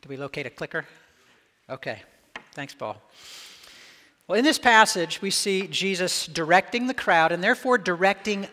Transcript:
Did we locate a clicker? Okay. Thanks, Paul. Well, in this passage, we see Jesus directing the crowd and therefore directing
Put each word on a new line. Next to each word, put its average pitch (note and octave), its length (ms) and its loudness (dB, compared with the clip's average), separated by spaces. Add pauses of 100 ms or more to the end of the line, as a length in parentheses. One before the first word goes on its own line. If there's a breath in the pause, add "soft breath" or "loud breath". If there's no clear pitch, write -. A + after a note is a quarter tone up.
Did C#3+ 80 -20
we C#3 80 -12
locate C#3 300 -8
a A#2 40 -10
clicker? D#3 360 -8 (800 soft breath)
Okay. B2 340 -10 (500)
Thanks, C#3 220 -14
Paul. G#2+ 280 -10 (1200 loud breath)
Well, F#3+ 120 0
in B3 60 2
this D4+ 140 2
passage, G#3 640 4
we G3 100 -4
see G3 360 -2
Jesus F3 600 -2
directing E3+ 600 0
the B3+ 80 -4
crowd E3 380 2
and E3+ 100 -4
therefore B3 340 0
directing G3 760 0